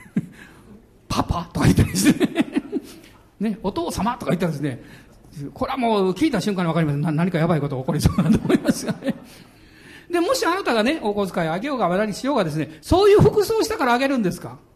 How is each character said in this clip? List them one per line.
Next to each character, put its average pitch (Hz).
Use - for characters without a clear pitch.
<laughs> -
「パ -
パ」 170
と 151
か -
言 -
っ -
た -
り -
し 196
て、 -
<laughs> -
ね、 208
「お 185
父 170
様」 233
と -
か -
言 180
っ -
た 180
ら 160
で 147
す 135
ね、 135
こ -
れ -
は 262
も 214
う -
聞 233
い 294
た 202
瞬 208
間 180
に 170
わ 160
か 170
り 165
ま 147
す。 143
な-、 160
何 170
か 175
や 160
ば 175
い 143
こ 139
と 131
起 131
こ 160
り 147
そ -
う -
だ 180
と 226
思 -
い -
ま -
す -
よ -
ね。 262
で、 349
も 381
し 508
あ 339
な 381
た 330
が 214
ね、 294
お 208
小 202
遣 180
い -
あ 160
げ 262
よ 285
う -
が 202
何 196
し -
よ 285
う -
が 214
で 160
す 147
ね、 -
そ 381
う -
い 392
う 415
服 415
装 440
し -
た -
か 302
ら 240
あ 240
げ 269
る 277
ん 233
で 175
す -
か？ 123